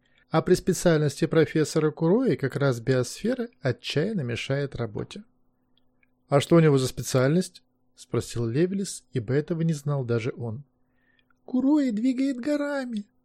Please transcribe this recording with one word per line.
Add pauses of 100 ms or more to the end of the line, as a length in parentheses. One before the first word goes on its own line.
(320)
а
при
специальности
профессора
Курои
как
раз
биосфера (120)
отчаянно
мешает
работе». (1040)
«А
что
у
него
за
специальность?» (400)
спросил
Левелис, (100)
ибо
этого
не
знал
даже
он. (840)
«Курои
двигает
горами», (200)